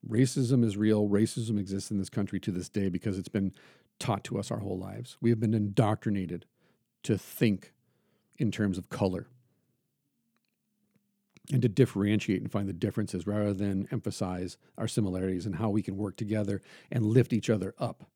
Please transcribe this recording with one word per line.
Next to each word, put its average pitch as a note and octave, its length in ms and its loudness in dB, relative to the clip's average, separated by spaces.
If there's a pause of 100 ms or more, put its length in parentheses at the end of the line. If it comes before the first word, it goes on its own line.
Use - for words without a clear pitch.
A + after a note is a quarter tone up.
Racism B2+ 540 4
is G#2 140 2
real. G#2+ 320 4
Racism A2 500 2
exists G2 320 -4
in G#2 80 -2
this F#2+ 120 -4
country G2+ 300 -2
to - 100 -4
this F2+ 180 -4
day G2 220 0
because F#2 280 -2
it's F2+ 100 -8
been G2 240 0 (460)
taught - 260 -2
to - 140 -6
us - 120 -6
our A2 80 -4
whole F#2+ 200 -6
lives. G2 420 -10
We A#2 100 4
have A2 100 2
been A2 140 2
indoctrinated G2+ 920 0 (580)
to G#2+ 140 2
think - 560 -2 (680)
in A2+ 120 2
terms G2 280 0
of - 120 -10
color F#2 380 -2 (2250)
and C3 100 4
to B2 60 4
differentiate G#2 720 2
and - 120 -8
find G2+ 160 -2
the F2 40 -4
differences F#2 540 -4
rather G#2 260 0
than G2 380 -2
emphasize F#2 680 -6 (220)
our A2 100 -4
similarities F#2 580 -2
and F#2+ 100 -4
how A2 120 -2
we G#2 140 0
can F#2+ 140 -6
work G2 200 -6
together G#2 460 -2 (280)
and A#2+ 140 0
lift A#2 280 4
each A2 180 0
other G2 280 0
up - 260 -6 (120)